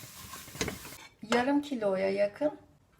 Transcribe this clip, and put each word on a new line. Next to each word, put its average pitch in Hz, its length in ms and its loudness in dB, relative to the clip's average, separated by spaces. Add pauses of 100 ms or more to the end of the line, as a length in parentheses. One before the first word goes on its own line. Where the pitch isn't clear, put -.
(1300)
Yarım 269 280 4
kiloya 196 480 2
yakın 202 480 2 (420)